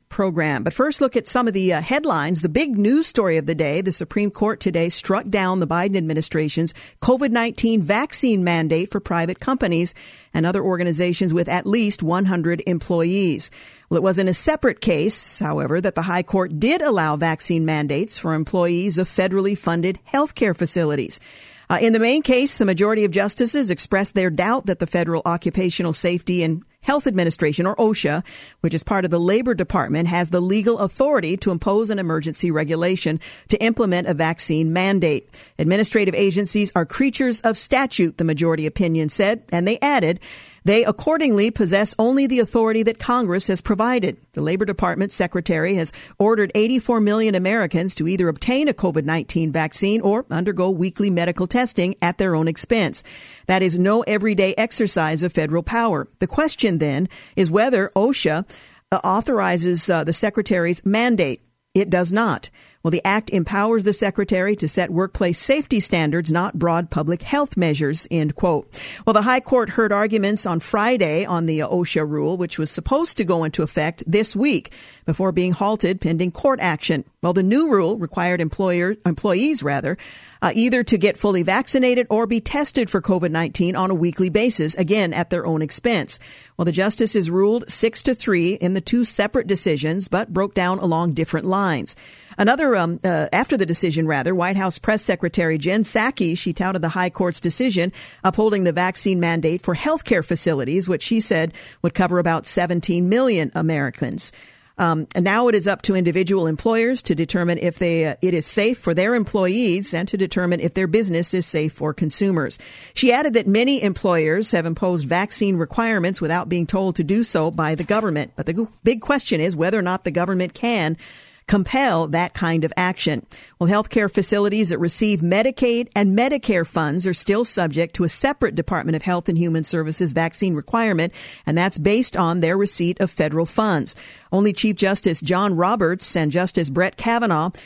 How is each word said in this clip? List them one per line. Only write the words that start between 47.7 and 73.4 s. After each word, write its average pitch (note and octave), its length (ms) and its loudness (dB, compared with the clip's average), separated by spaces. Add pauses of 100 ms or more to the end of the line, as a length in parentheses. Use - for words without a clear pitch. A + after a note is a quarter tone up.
to D#3 100 -2
either F3+ 220 0
obtain B3+ 400 0
a A#3 40 2
covid D#3+ 320 -2
nineteen D#3+ 460 -2
vaccine E3 520 0
or G#3 280 0
undergo F3+ 400 -2
weekly F#3+ 400 -2
medical F3 380 -2
testing G3+ 520 0
at F3 180 -2
their F3+ 180 2
own D#3+ 100 2
expense. F3 560 0 (440)
That F#3+ 160 2
is F3 140 2
no G3+ 260 2
everyday G3+ 540 0
exercise F3 680 0
of F3 80 -2
federal D#3+ 320 -2
power. A3+ 420 -2 (140)
The F#3 80 0
question - 480 0
then D3 320 0 (280)
is F3+ 140 2
whether G#3 460 2
osha, G3 480 0 (480)
uh, F#3+ 100 2
authorizes, F3+ 880 0
uh, E3 160 2
the E3 80 -2
secretary's F3+ 720 0
mandate. G3+ 560 0 (320)
It G3 160 2
does F3+ 240 2
not. G#3 380 0 (320)
Well, E3 80 0
the E3+ 140 0
act G#3+ 260 -2
empowers G3+ 520 0
the G3+ 100 2
secretary G3 640 0
to D#3+ 120 -2
set F3+ 220 -2
workplace F3 500 0
safety C4+ 400 2
standards, D#3+ 500 0
not F3 280 -2
broad E3+ 300 0
public E3 340 -2
health C#4+ 340 -2
measures," D#3 540 0
end D#3 260 0
quote. E3+ 320 0 (360)
Well, A3+ 100 4
the G#3 80 4
high B3+ 180 2
court A#3+ 300 0
heard G#3+ 220 0
arguments G#3 540 0
on E3+ 140 -2
Friday G3+ 640 0
on E3 220 -2
the D#3 140 0
osha D#3+ 480 0
rule, D3+ 280 -2
which F3 220 -6
was D#3 120 -2
supposed C#4 460 0
to G#3+ 80 0
go E3+ 180 0